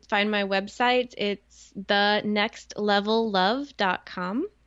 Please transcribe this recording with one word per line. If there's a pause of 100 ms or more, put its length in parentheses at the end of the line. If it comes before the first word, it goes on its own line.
find
my
website.
It's (160)
the
next
level
love
dot
com. (200)